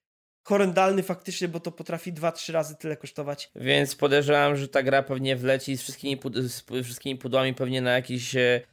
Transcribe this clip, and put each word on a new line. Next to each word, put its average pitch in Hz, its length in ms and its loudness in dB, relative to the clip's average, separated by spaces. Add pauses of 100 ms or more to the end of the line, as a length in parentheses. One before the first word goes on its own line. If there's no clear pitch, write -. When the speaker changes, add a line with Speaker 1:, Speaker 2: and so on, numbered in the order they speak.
(440)
Speaker 1:
horrendalny 190 580 4
faktycznie, 180 460 -6
bo 170 120 -6
to 170 120 -8
potrafi 170 400 -8
dwa, 160 200 -2
trzy - 200 -10
razy 151 240 -2
tyle 151 200 -6
kosztować. 143 600 -10
Speaker 2:
Więc 139 400 2
podejrzewam, 143 600 4
że 139 120 -4
ta 139 140 2
gra 135 200 4
pewnie 135 340 -2
wleci 131 400 0
z - 60 -8
wszystkimi 139 340 -6
pud-, 131 320 -4
z - 140 -10
p-, 127 200 -6
wszystkimi 123 360 -8
pudłami 131 360 0
pewnie 131 260 -2
na 123 120 2
jakieś, 127 440 -2
e, 123 240 4 (120)